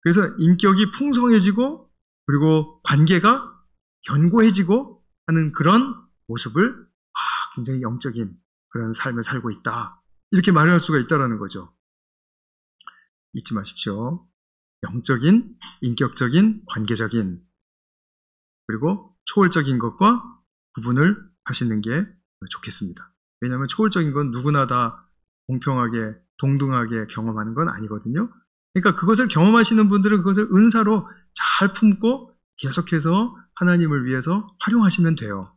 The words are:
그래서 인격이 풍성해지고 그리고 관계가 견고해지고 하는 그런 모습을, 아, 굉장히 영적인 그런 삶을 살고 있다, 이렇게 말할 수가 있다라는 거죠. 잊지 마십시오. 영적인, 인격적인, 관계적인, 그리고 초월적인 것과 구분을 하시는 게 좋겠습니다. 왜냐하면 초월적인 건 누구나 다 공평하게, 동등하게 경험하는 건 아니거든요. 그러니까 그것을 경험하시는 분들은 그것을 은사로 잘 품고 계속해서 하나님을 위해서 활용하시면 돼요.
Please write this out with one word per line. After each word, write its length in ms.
그래서 260
인격이 540
풍성해지고 960
그리고 560
관계가 760
견고해지고 1000
하는 240
그런 560
모습을, 580
아, 440
굉장히 260
영적인 560
그런 220
삶을 320
살고 260
있다, 520
이렇게 220
말할 280
수가 180
있다라는 400
거죠. 360
잊지 220
마십시오. 720
영적인, 760
인격적인, 840
관계적인, 800
그리고 580
초월적인 540
것과 440
구분을 420
하시는 360
게 260
좋겠습니다. 640
왜냐하면 280
초월적인 440
건 180
누구나 360
다 440
공평하게, 680
동등하게 680
경험하는 480
건 140
아니거든요. 640
그러니까 260
그것을 280
경험하시는 600
분들은 300
그것을 360
은사로 540
잘 380
품고 640
계속해서 800
하나님을 500
위해서 560
활용하시면 560
돼요. 240